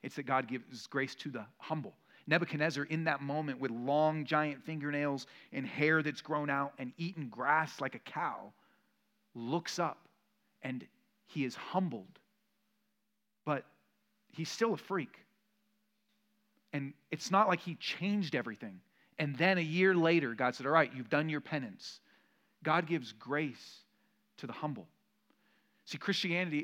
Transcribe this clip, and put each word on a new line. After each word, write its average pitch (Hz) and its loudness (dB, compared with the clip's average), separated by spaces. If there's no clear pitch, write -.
It's 127 -10
that 147 -6
God 131 2
gives 123 -8
grace 135 -2
to - -8
the 113 -8
humble. - -6
Nebuchadnezzar, 151 2
in 160 -2
that 143 0
moment, 143 -2
with 131 0
long, 147 2
giant 151 0
fingernails 147 -2
and 135 -4
hair 156 4
that's 147 -4
grown 147 -2
out 139 0
and 123 -8
eaten 170 -6
grass 139 0
like 131 -2
a 120 -12
cow, 120 -6
looks 131 -4
up 156 -4
and 127 -6
he 143 -2
is 123 -2
humbled. 139 -4
But 143 0
he's 165 -4
still 226 2
a - 0
freak. 175 -6
And 139 -4
it's 156 -6
not 202 6
like 180 4
he 170 -8
changed 190 0
everything. 113 -4
And 143 -2
then 180 4
a 170 2
year 180 4
later, 165 6
God 123 2
said, 131 -6
"All 143 2
right, 151 6
you've 127 -8
done 151 4
your 151 0
penance." 127 -8
God 160 2
gives 151 -2
grace 139 -6
to - -6
the 131 2
humble. 120 -6
See, - -10
Christianity 175 0